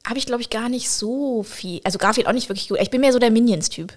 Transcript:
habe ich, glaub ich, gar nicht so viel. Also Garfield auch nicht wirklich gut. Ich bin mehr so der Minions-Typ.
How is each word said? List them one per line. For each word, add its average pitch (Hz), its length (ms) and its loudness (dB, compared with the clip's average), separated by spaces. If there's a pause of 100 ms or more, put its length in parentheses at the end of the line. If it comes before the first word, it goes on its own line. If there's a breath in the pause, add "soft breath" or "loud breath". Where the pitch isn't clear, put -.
habe 240 140 -4
ich, 262 60 -4
glaub 240 160 -2
ich, - 80 -8
gar 226 200 -2
nicht 247 200 -4
so 247 540 -2
viel. 180 420 -10
Also 196 120 -2
Garfield 214 300 2
auch 202 60 2
nicht 247 160 -4
wirklich 196 180 -6
gut. 202 140 -2
Ich 196 80 0
bin 254 120 0
mehr 269 120 6
so 247 60 2
der 233 120 6
Minions-Typ. 208 640 2